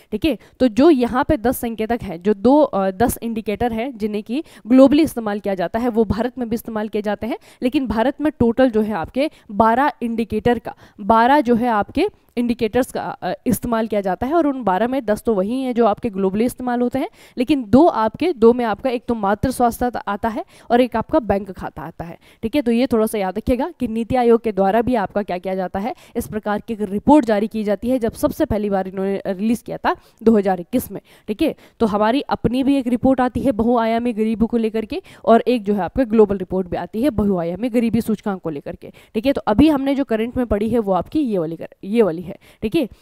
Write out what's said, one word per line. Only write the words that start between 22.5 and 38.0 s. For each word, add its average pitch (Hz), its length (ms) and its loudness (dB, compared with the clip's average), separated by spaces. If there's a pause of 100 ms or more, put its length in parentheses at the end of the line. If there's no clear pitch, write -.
है, 294 60 2
तो 240 100 0
ये 233 160 2
थोड़ा 220 180 2
सा 226 120 -4
याद 190 200 -2
रखिएगा 262 420 -2
कि 247 80 -4
नीति 220 280 -4
आयोग 233 260 4
के 220 100 -4
द्वारा 196 300 2
भी 247 140 0
आपका 208 280 -2
क्या 180 140 -6
किया 190 180 -6
जाता 190 240 -4
है, 233 160 -6 (200)
इस 240 120 -6
प्रकार 208 340 -4
की - 120 -8
एक 208 80 -6
report 214 440 4
जारी 214 220 0
की 214 160 -6
जाती 208 260 -2
है, 262 100 0
जब 220 120 -2
सबसे 294 340 -2
पहली 208 240 -2
बार 190 180 -2
इन्होंने 196 400 -4
release 208 340 -2
किया 160 160 -12
था 302 180 -2 (280)
दो 226 140 6
हज़ार 190 220 0
इक्कीस - 320 -6
में। 185 100 -12 (260)
ठीक 214 140 -4
है, 311 140 0 (240)
तो 226 60 2
हमारी 214 360 2
अपनी - 420 -2
भी 277 140 2
एक 262 100 -2
report 254 340 2
आती 247 180 -2
है 262 120 0
बहुआयामी 233 640 0
गरीबी 220 320 0
को 233 120 -2
लेकर 220 280 -2
के 320 160 -8 (240)
और 226 160 6
एक 240 220 0
जो 202 100 0
है 208 80 0
आपका 175 220 -2
global 208 340 4
report 185 300 -4
भी 170 100 -6
आती 196 240 -6
है 294 80 2
बहुआयामी 202 600 -2
गरीबी 226 320 0